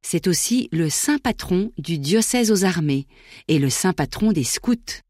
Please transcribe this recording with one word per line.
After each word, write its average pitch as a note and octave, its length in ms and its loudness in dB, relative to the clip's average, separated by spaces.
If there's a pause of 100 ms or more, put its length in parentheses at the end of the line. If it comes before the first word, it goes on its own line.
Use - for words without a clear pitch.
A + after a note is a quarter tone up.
C'est F3 200 -2
aussi A3+ 440 0
le D#3+ 180 0
saint D4 280 0
patron G#3 600 -2
du E3 200 -4
diocèse G#3+ 520 2
aux G3 140 4
armées D3+ 420 0 (440)
et D#3 100 4
le C#3 100 2
saint F#3 220 0
patron F#3+ 400 0
des D3+ 140 0
scouts. - 640 -4